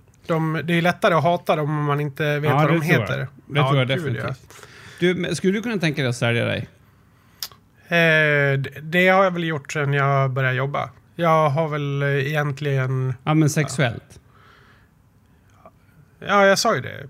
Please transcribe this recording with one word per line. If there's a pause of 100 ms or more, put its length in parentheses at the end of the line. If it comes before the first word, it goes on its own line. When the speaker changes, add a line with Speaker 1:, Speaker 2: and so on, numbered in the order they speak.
(280)
Speaker 1:
De,
det
är
lättare
att
hata
dem (100)
om
man
inte
vet
Speaker 2:
Ja,
Speaker 1:
vad
Speaker 2:
det
Speaker 1:
de
Speaker 2:
tror
jag.
Speaker 1:
heter.
Speaker 2:
Det
Speaker 1:
Ja,
Speaker 2:
tror
jag
Speaker 1:
gud,
Speaker 2:
definitivt.
Speaker 1:
ja. (440)
Speaker 2:
Du,
men
skulle
du
kunna
tänka
dig
att
sälja
dig? (1200)
Speaker 1:
Eh,
det, (120)
det
har
jag
väl
gjort
sedan
jag
började
jobba. (260)
Jag
har
väl,
eh, (180)
egentligen (100)
Speaker 2:
Ja,
men
sexuellt?
Speaker 1:
Ja. (2000)
Ja,
jag
sa
ju
det